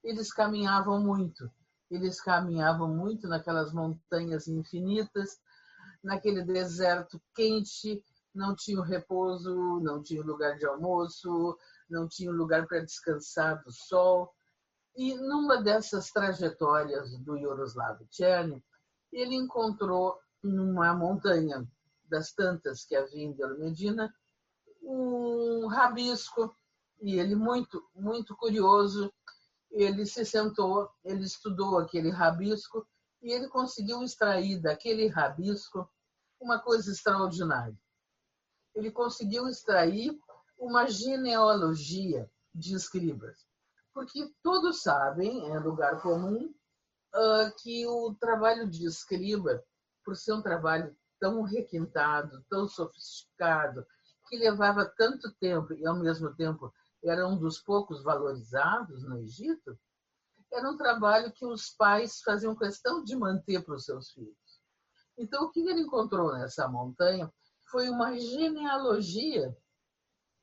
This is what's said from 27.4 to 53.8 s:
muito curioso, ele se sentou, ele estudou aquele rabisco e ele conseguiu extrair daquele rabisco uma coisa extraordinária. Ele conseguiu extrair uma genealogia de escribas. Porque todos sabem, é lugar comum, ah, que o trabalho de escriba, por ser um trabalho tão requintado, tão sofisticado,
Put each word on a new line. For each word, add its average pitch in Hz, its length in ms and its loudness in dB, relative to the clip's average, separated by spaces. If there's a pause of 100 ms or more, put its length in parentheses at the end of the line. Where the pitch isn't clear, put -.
muito 208 400 -4
curioso, 202 760 6 (600)
ele 202 340 4
se 226 200 -4
sentou, 208 640 2 (140)
ele 190 200 -4
estudou 190 560 0
aquele 165 300 0
rabisco 190 800 0 (340)
e 240 100 -6
ele 247 160 -2
conseguiu 247 560 -2
extrair 196 580 2
daquele 220 460 0
rabisco 170 840 -2 (500)
uma 240 200 0
coisa 220 320 2
extraordinária. 165 840 0 (1000)
Ele 214 160 -4
conseguiu 240 560 -2
extrair 214 680 2 (400)
uma 240 300 2
genealogia 196 1400 2 (240)
de 175 220 -6
escribas. 156 680 -6 (480)
Porque 277 380 -10 (100)
todos 339 400 2
sabem, 156 680 2
é 156 100 -2
lugar 156 420 0
comum, 190 520 0 (600)
ah, 214 460 4
que 233 260 -6
o 233 300 -2
trabalho 226 540 2
de 165 160 -6
escriba, 180 800 -2 (400)
por - 120 -8
ser - 180 -4
um 214 80 -4
trabalho 160 540 -2 (240)
tão 214 240 0
requintado, 151 1080 -2
tão 196 180 -2
sofisticado, 156 1200 -4 (420)